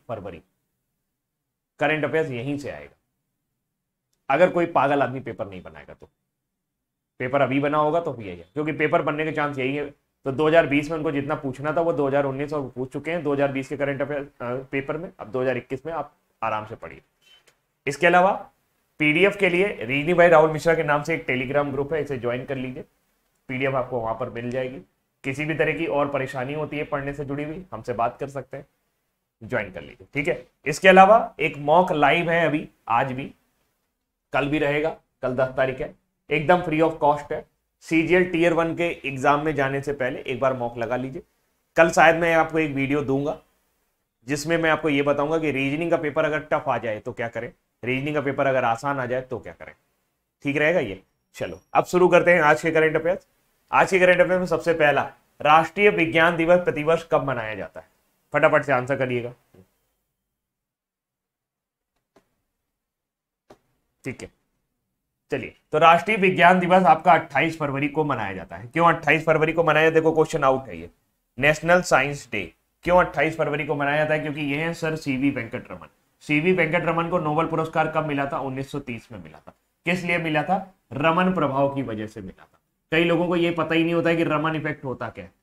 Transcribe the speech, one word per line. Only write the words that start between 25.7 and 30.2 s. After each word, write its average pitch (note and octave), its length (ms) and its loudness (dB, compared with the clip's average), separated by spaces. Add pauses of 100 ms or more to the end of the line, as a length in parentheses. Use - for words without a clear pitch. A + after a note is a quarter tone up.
की D#3 160 -4
और C#3+ 200 -2
परेशानी C#3 460 -6
होती D3+ 240 -8
है D3+ 60 -6
पढ़ने C#3 280 -6
से C#3+ 120 -10
जुड़ी C#3 200 -8
हुई, D#3+ 280 -12
हमसे A#2 200 -10
बात A#2 280 -2
कर C3+ 80 -8
सकते C#3 280 -14
हैं, C#3 100 -16 (760)
ज्वाइन G#2+ 300 -6
कर E2+ 80 -12
लीजिए, C#2+ 340 -20
ठीक C#3+ 140 -4